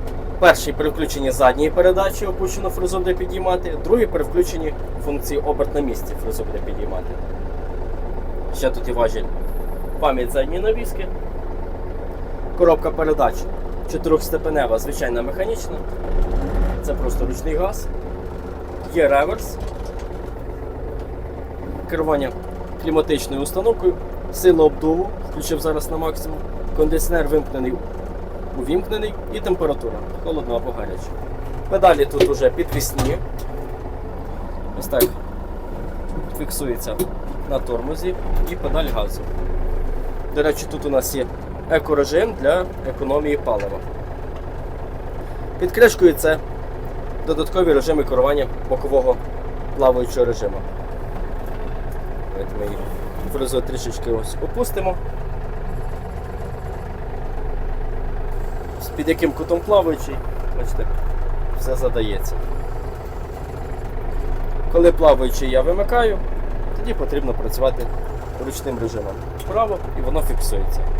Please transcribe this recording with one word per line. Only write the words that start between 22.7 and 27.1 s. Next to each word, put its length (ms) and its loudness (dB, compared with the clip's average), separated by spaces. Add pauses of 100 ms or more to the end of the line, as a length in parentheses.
кліматичною 580 2
установкою. 520 2 (400)
Сила 320 8
обдуву, 440 2 (220)
включив 280 -2
зараз 320 0
на 60 -2
максимум. 400 -2 (400)
Кондиціонер 500 4